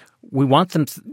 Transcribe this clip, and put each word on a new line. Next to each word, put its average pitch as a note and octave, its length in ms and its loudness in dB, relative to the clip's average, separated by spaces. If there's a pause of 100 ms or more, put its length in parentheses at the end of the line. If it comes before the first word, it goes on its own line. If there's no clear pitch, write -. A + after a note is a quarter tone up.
(320)
We C3+ 120 0
want C#3+ 280 2
them D3 140 0
th-, - 280 -12